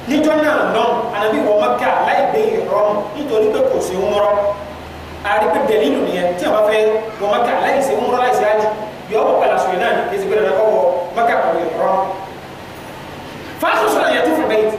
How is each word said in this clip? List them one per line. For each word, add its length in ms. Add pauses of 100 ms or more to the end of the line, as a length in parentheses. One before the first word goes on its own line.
Níjọ́ 300
náà 220 (160)
lọ, 120 (240)
Ànábì 300
wọ 200
Mẹ́kà 320 (100)
láì 220
gbé 260
ìrọ̀rùn 480 (140)
nítorí 380
pé 120
kò 180
sí 160
umrah. 420 (840)
A 160
rí 140
pé 160
dẹ̀lílù 360
nìyẹn 340
tí 100
a 60
bá 100
fẹ́ 200 (360)
wọ 120
Mẹ́kà 300
láì 200
ṣe 160
umrah, 260
láì 120
ṣe 120
hajj. 180 (440)
Yọ 140
ọ́ 140
pẹ̀lú 200
aṣọ 140
yìí 120
náà 120
ni, 120
kì 120
í 40
ṣe 60
pé 100
dandan 180
kọ́ 120
wọ 140 (320)
Mẹ́kà 240
pẹ̀lú 260
ìrọ̀rùn. 380 (1600)
فأخرج 360 (160)
يطوف 300
البيت. 400